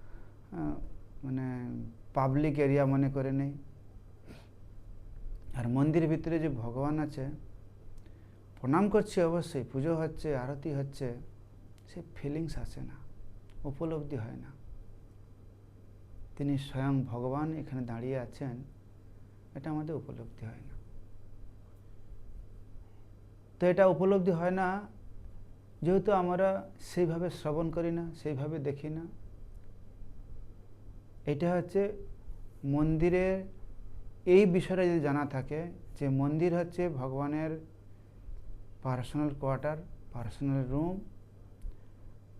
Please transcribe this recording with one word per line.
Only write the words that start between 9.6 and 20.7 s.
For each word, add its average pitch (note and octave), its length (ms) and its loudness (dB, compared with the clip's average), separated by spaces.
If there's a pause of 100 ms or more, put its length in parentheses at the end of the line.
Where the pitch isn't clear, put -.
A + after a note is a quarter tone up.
পুজো D3+ 240 2
হচ্ছে, D#3 400 -2
আরতি C#3 360 -4
হচ্ছে, C#3 420 -2 (800)
সে E3+ 80 -10 (120)
ফিলিংস D3 440 -4
আসে - 220 -4
না, B2 140 -8 (680)
উপলব্ধি D3 520 -2
হয় A#2 200 -4
না। B2+ 140 -12 (1900)
তিনি C#3+ 220 2
স্বয়ং C3+ 440 2
ভগবান B2+ 520 -2
এখানে C3+ 280 -4
দাঁড়িয়ে A#2+ 360 -4
আছেন, B2 440 -6 (920)
এটা C#3+ 160 -8
আমাদের D3+ 260 -2
উপলব্ধি A#2+ 500 -10
হয় A2+ 80 -10
না। B2 200 -12 (2750)